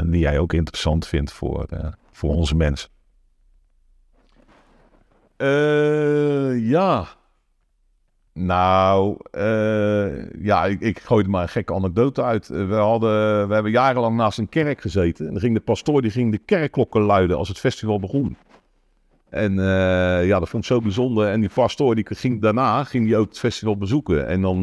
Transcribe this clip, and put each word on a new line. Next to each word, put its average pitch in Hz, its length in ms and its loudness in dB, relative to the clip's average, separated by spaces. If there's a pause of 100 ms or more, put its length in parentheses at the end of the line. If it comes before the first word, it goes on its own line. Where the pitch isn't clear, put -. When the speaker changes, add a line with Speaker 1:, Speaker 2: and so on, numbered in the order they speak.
Speaker 1:
die 82 140 2
jij 73 200 2
ook 85 140 -2
interessant 82 540 -2
vindt 71 240 -4
voor, - 380 -8
eh, - 180 -8 (240)
voor - 240 -6
onze 78 200 0
mensen? 76 340 0 (2500)
Speaker 2:
Eh, 147 1300 2
ja. 151 360 2 (1300)
Nou, 92 840 2 (140)
eh, 104 1000 -2 (120)
ja, 95 220 2
ik, 98 160 -2
ik 107 180 -2
gooi 110 240 2
er 95 60 -2
maar 95 120 0
een 85 80 -4
gekke - 240 -6
anekdote 98 500 0
uit. 113 260 -2
Eh, 92 180 -4
we 95 80 -2
hadden, 107 720 2
we 101 60 0
hebben 107 180 0
jarenlang 120 440 2
naast 113 220 0
een 107 120 -4
kerk 147 320 -2
gezeten. 85 440 0
En 76 60 -10
dan 98 100 -6
ging 117 140 2
de 107 60 2
pastoor, 139 400 0
die 113 100 -2
ging 117 200 0
de 107 60 -2
kerkklokken 143 640 0
luiden 95 360 4
als 73 100 -4
het 98 120 -8
festival 107 400 -2
begon. 104 380 -4 (920)
En, 98 300 -2
eh, 92 680 2
ja, 98 120 4
dat 85 100 -6
vond 110 140 -6
ik - 60 -10
zo 123 120 2
bijzonder. 110 460 0
En 104 120 0
die 104 140 0
pastoor, 123 420 0
die 110 140 -2
ging, 113 320 -4
daarna 113 420 0
ging 123 220 -2
die 110 120 2
ook 107 100 2
het - 120 -16
festival 107 380 -2
bezoeken. 98 500 -2
En 90 140 0
dan, 92 220 0